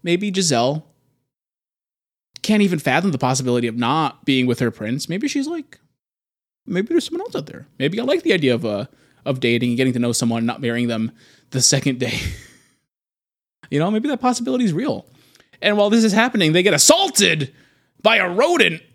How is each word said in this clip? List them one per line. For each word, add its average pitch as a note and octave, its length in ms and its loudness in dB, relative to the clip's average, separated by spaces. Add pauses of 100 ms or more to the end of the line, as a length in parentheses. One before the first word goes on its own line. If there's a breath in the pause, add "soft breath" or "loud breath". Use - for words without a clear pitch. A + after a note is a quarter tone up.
maybe F3+ 300 -2
Giselle D3+ 540 0 (1600)
can't G#3 200 2
even F3+ 160 2
fathom D#3 340 0
the C3 60 -2
possibility B2+ 480 0
of A2 100 -4
not C3 480 -2
being C3 220 2
with A#2+ 140 0
her A#2+ 100 0
prince. A2+ 380 -6
Maybe G3+ 180 -4
she's C#4 220 -4
like, E4 300 -10 (880)
"Maybe G3 220 -2
there's E4+ 180 0
someone E4+ 160 -8
else A#4 120 -12
out E3 120 -6
there. - 200 -18 (120)
Maybe D#3+ 200 -2
I A#3 60 -4
like D#4 200 0
the C4 100 2
idea C#3 200 2
of, A2+ 120 -4
uh, G#2 200 -4 (380 soft breath)
of C3 160 -4
dating A#2+ 300 2
and A#2 80 -2
getting C3 160 0
to B2 40 -2
know A#2+ 140 0
someone, A#2 320 0
not A#2 160 -4
marrying A#2+ 280 -2
them A2+ 240 -4 (380 soft breath)
the C3 120 -4
second C3+ 380 2
day." A#2+ 240 -4
<laughs> - 60 -4 (1400 loud breath)
You C#3+ 80 0
know, E3+ 120 0
maybe A3 180 -2
that C4+ 140 -4
possibility B3 420 0
is F#3 80 0
real. A#3 320 -4 (560 soft breath)
And G#3 160 2
while G#3 140 4
this A3+ 120 4
is A3 120 4
happening, A3 400 2
they F3+ 80 4
get F#3+ 100 4
assaulted F3+ 800 2 (500 soft breath)
by A3 140 4
a F#3+ 100 0
rodent G3 540 2 (140)